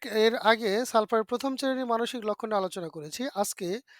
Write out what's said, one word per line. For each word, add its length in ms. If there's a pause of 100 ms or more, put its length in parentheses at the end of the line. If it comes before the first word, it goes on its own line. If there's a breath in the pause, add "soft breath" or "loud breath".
(100)
এর 260
আগে 480
সালফারের 400
প্রথম 320
শ্রেণীর 300
মানসিক 380
লক্ষণ 240
নিয়ে 100
আলোচনা 300
করেছি। 460
আজকে 460 (200 soft breath)